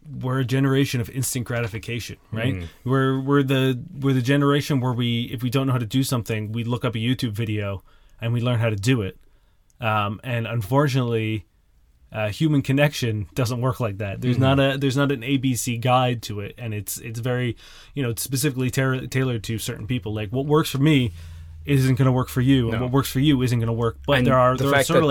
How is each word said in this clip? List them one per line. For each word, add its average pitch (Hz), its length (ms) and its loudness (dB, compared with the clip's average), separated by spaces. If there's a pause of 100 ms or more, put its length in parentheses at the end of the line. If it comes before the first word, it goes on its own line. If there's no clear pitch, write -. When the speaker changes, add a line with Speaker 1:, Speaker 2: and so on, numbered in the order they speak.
(220)
Speaker 1:
we're 127 180 -2
a 135 60 0
generation 135 560 2
of 107 80 -6
instant 123 360 -4
gratification, 117 720 -6 (140)
right? 110 220 -2
Speaker 2:
Mm. 90 140 -8 (160)
Speaker 1:
We're, 135 360 0
we're 139 240 2
the, 131 380 0 (180)
we're 135 140 2
the 131 80 2
generation 143 580 2
where 123 140 0
we, 120 300 0 (100)
if 113 80 -8
we 123 80 0
don't 135 160 0
know 131 80 0
how 127 60 0
to 120 60 -4
do 131 180 0
something, 110 480 -4
we 113 120 -4
look 120 220 -2
up 117 80 -2
a 113 60 -4
YouTube 120 320 -2
video 104 520 -4 (380)
and 117 100 -2
we 120 80 0
learn 120 200 0
how 117 100 2
to 107 60 -2
do 113 260 2
it. 95 160 -6 (640)
Um, 107 420 -2
and 117 220 -4
unfortunately, 120 1000 0 (680)
uh, 107 180 -4
human 151 320 2
connection 131 720 0
doesn't 123 280 -2
work 127 180 -2
like 104 180 -4
that. 104 240 -8
There's 123 160 0
Speaker 2:
Mm-hmm. 135 60 4 (140)
Speaker 1:
not 135 180 2
a, - 20 -4
there's 139 180 0
not 139 160 2
an 123 120 -6
A 139 140 0
B 127 180 0
C 117 220 -4
guide 123 460 2
to 104 160 -8
it, 101 180 -10
and 117 160 -8
it's, 104 260 -8
it's 117 200 -10
very, 123 380 -2 (380)
you 139 80 -2
know, 120 80 -2
it's 107 100 -6
specifically 127 480 -2
tar-, 131 380 -2
tailored 127 380 -2
to 113 120 -4
certain 113 300 -8
people. 117 260 -4
Like, 107 160 -6
what 127 160 -2
works 151 240 4
for - 80 -4
me 135 340 4 (540)
isn't 131 300 4
gonna 131 180 4
work 127 160 0
for 131 120 -2
you, 127 280 4
and 113 100 -2
Speaker 2:
No. 127 60 0
Speaker 1:
what 123 80 -4
works 135 180 2
for 131 80 -2
you 139 220 4
isn't 120 180 2
gonna 113 140 0
work. 117 320 -2
But 139 140 4
Speaker 2:
And 123 80 4
Speaker 1:
there 131 100 6
are, 127 180 6
Speaker 2:
the 127 100 -2
Speaker 1:
there 139 60 2
are 143 40 4
Speaker 2:
fact 139 120 4
Speaker 1:
sort 170 100 4
of, - 60 6
Speaker 2:
that 151 80 2